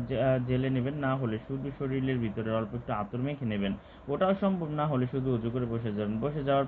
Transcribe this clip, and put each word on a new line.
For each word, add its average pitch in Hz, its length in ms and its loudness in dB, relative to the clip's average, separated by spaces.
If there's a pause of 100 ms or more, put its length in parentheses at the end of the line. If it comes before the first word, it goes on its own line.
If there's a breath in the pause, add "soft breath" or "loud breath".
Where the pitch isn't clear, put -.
জে-, 120 120 0
আহ, 131 260 4
জেলে 127 240 2
নেবেন, 131 240 0
না 135 220 0
হলে 113 220 0 (100)
শুধু 135 300 -4
শরীরের 131 400 0
ভিতরে 110 320 -2
অল্প 113 240 0
একটু 120 180 -6
আতর 107 260 -4
মেখে 135 260 -2
নেবেন, 101 280 0 (360 loud breath)
ওটাও 185 260 2
সম্ভব 190 340 0
না 151 180 0
হলে 127 240 2
শুধু 131 240 0
উজু 113 160 0
করে 123 160 0
বসে 113 260 -2
যাবেন। 107 280 0
বসে 143 240 -2
যাওয়ার 139 240 4